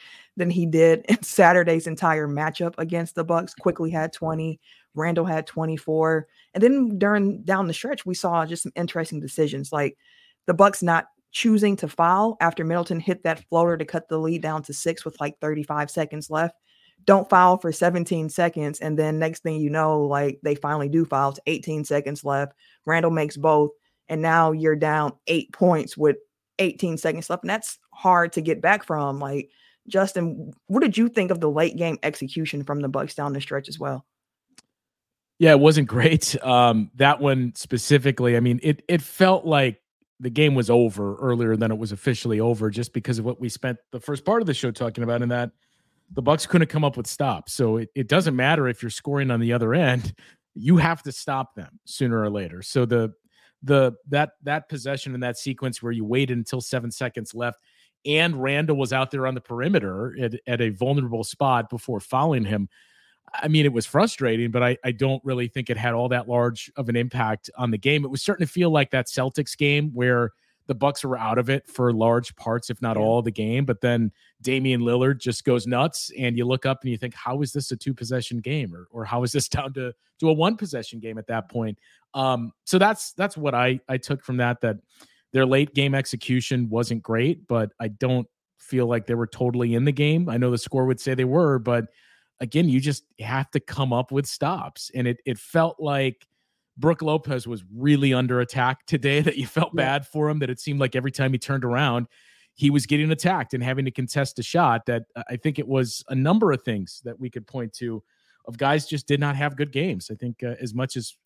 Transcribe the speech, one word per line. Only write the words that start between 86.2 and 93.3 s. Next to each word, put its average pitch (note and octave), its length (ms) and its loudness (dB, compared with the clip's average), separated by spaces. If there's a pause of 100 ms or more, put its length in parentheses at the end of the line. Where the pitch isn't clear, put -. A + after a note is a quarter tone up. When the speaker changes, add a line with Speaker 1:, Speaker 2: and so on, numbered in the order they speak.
Speaker 2:
wasn't A2+ 340 -2
great, B2 440 0
but A2+ 320 0
I A#2 100 -4
don't B2 380 -2 (300)
feel B2+ 300 -2
like A#2 180 -2
they A#2+ 100 -2
were A#2 120 -2
totally B2 480 0
in B2 100 2
the D3 60 2
game. D3+ 360 2
I A#2 100 -2
know B2 140 2
the A#2+ 60 2
score B2+ 280 -2
would B2+ 140 0
say C3 140 -2
they B2+ 100 0
were, C#3 360 2
but A#2 260 0 (540)
again, D3 300 2
you C3 100 4
just C#3 240 -2 (160)
have B2+ 320 -6